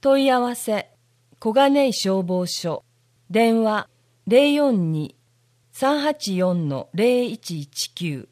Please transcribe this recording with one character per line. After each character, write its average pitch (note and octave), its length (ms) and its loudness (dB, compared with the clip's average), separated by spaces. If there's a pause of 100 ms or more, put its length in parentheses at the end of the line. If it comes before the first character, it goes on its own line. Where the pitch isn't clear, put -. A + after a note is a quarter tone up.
問 C4+ 220 4
い C4+ 60 4
合 B3 100 4
わ B3 140 -2
せ、 G#3+ 360 -6 (500)
小 A3 120 -2
金 C#4 340 4
井 A#3+ 60 0
消 F#3+ 300 -2
防 F3+ 240 -2
署。 - 380 -8 (460)
電 A3+ 340 2
話、 G#3+ 240 -2 (380)
零 C#4 260 4
四 A#3+ 400 0
二 D3+ 240 -6 (560)
三 C#4+ 280 -2
八 G3+ 360 -4
四 F3+ 320 0
の C3+ 260 -8
零 B3 300 0
一 G3 360 -10
一 - 280 -10
九。 D3 420 -10